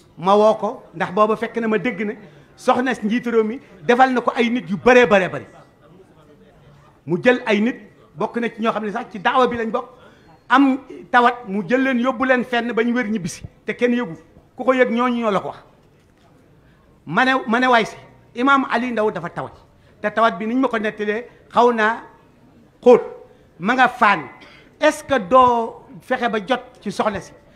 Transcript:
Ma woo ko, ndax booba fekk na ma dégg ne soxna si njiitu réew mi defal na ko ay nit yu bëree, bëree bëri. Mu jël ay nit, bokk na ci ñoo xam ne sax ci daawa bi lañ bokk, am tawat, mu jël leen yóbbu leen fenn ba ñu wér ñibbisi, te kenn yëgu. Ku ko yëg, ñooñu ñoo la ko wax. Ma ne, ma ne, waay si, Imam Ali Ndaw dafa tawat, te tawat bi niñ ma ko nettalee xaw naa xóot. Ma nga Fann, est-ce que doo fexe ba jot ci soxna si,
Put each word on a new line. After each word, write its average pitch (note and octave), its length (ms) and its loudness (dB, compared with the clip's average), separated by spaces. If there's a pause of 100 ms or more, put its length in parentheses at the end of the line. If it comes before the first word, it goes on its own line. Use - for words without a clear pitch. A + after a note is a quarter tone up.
(180)
Ma F3+ 180 2
woo G#3+ 180 6
ko, A3 280 -6 (120)
ndax E3+ 180 -6
booba G#3+ 240 2
fekk A3+ 220 -8
na A3+ 100 -4
ma G#3+ 100 0
dégg F#3 260 -4
ne G#3 100 -6 (420)
soxna B3 380 0
si G#3+ 120 -6
njiitu A#3+ 240 -2
réew A3+ 140 4
mi A3+ 160 -6 (220)
defal B3 300 4
na B3 80 0
ko A#3+ 160 -2
ay A#3+ 140 2
nit A3+ 180 -4
yu G3 80 -4
bëree, B3 300 6
bëree F#3+ 220 2
bëri. C3+ 180 -10 (1600)
Mu D#3+ 160 -2
jël B3 240 2
ay G#3 140 0
nit, A#3 160 -2 (380)
bokk G#3 220 -6
na A#3 120 -4
ci A3 120 -12
ñoo A3+ 120 0
xam G#3+ 120 -6
ne G#3 80 -6
sax B3 200 -8
ci A3 60 -14
daawa B3 300 2
bi A#3+ 80 -4
lañ A3+ 140 -6
bokk, B3 180 -6 (600)
am C4 300 4 (320)
tawat, A#3+ 380 2
mu G3 200 -4
jël B3+ 140 0
leen C4 180 0
yóbbu B3+ 240 -2
leen B3+ 200 0
fenn A#3+ 280 -4
ba A3+ 120 -2
ñu A#3+ 100 -2
wér A#3+ 140 -2
ñibbisi, G3+ 340 -8 (220)
te G#3+ 80 -8
kenn B3 220 0
yëgu. E3 200 -4 (420)
Ku B3 80 -10
ko C4 100 2
yëg, B3 160 2
ñooñu A#3+ 320 -2
ñoo A3+ 80 0
la F#3 100 0
ko - 80 -10
wax. A#2+ 100 -14 (1500)
Ma F#3 180 0
ne, B3+ 80 2 (140)
ma A3+ 140 0
ne, B3+ 60 2
waay A#3 200 2
si, - 100 -16 (380)
Imam C4+ 360 2
Ali A#3+ 220 -2
Ndaw G#3+ 180 -2
dafa E3+ 200 -10
tawat, C3+ 220 -10 (500)
te G#3 80 -4
tawat A3 280 2
bi G#3+ 80 -6
niñ A#3+ 140 -2
ma C4 80 0
ko A#3+ 100 -2
nettalee G#3 480 -6 (260)
xaw A#3+ 200 4
naa A3+ 300 -2 (800)
xóot. B3 180 8 (580)
Ma G3 160 -2
nga B3+ 140 4
Fann, G3+ 340 2 (580)
est-ce D4+ 240 0
que C4+ 140 -2
doo A#3+ 640 2 (200)
fexe A#3+ 280 -4
ba A3 160 -4
jot B3 140 0 (220)
ci G3+ 100 -8
soxna G3+ 280 -4
si, - 120 -20 (240)